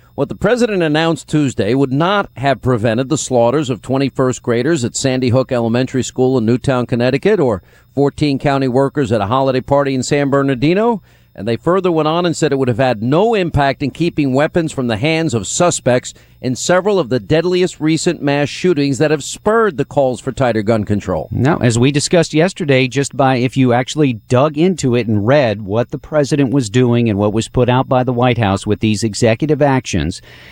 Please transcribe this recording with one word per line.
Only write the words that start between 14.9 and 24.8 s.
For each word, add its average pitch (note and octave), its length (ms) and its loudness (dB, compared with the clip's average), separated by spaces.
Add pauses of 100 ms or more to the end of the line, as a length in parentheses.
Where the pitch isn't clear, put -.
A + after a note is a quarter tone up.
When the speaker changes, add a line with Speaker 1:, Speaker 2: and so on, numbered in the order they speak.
Speaker 1:
hands D#3+ 380 -2
of G2+ 100 -4
suspects - 720 0 (240)
in B2+ 160 -4
several F#3 440 0
of C3+ 100 -2
the B2 100 0
deadliest E3+ 600 0
recent D#3+ 420 0
mass C#3+ 260 0
shootings C#3+ 520 0
that D3+ 100 2
have D3 140 -2
spurred G#3+ 540 -2
the C3+ 80 -2
calls C3 340 -2
for - 120 -8
tighter A2+ 300 0
gun G#2+ 220 0
control. F#2+ 480 -4
Speaker 2:
Now, - 260 0
as A#2 220 2
we C3 120 4
discussed D#3 420 0
yesterday, D3+ 540 2
just C3 300 -4
by, C3 200 2
if B2 200 -2
you B2+ 160 4
actually C3 400 0
dug B2+ 420 0
into D3 400 0